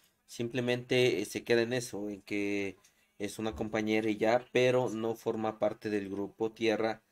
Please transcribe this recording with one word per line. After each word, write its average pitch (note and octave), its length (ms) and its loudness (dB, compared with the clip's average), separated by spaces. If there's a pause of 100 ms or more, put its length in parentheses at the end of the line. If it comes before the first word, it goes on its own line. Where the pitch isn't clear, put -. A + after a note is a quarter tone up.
(260)
simplemente, B2 960 0
eh, G#2 60 -2
se - 180 -8
queda A#2 180 4
en A#2 100 0
eso, G#2 380 -6
en G2 120 -10
que G2+ 540 -4 (420)
es G2+ 200 -6
una A2 160 -4
compañera A2 560 0
y G#2 60 0
ya, A2+ 340 2
pero B2+ 400 4
no A2+ 240 -2
forma A2 460 -4
parte G#2+ 300 -2
del G2+ 180 0
grupo G2+ 420 -4
Tierra, A2 600 0